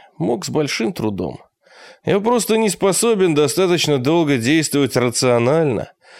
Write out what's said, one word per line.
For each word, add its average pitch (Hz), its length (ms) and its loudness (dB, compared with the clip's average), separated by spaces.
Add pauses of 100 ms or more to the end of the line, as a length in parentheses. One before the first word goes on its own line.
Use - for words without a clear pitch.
(180)
мог 165 260 -4
с 131 60 -10
большим 151 420 -2
трудом. 95 480 -6 (640)
Я 196 140 2
просто 220 380 0
не 220 120 2
способен 190 680 0
достаточно 151 640 0
долго 147 380 2
действовать 143 600 0
рационально 123 960 0 (280)